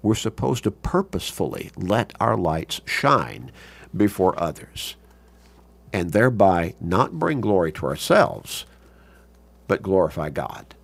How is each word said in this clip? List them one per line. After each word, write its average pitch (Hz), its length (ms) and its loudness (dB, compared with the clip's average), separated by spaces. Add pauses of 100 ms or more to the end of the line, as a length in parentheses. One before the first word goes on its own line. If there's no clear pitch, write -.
We're 107 140 2
supposed 127 480 -4
to 107 80 0
purposefully - 1040 -4
let 101 440 -2
our 113 160 4
lights 82 500 -2
shine 123 680 0 (440)
before 95 460 2
others, - 540 -6 (1000)
and 87 200 -4
thereby 101 680 4
not 95 380 0
bring 156 220 0
glory 92 320 2
to - 120 -8
ourselves, - 800 0 (1040)
but - 160 -2
glorify 82 480 0
God. - 420 -10 (100)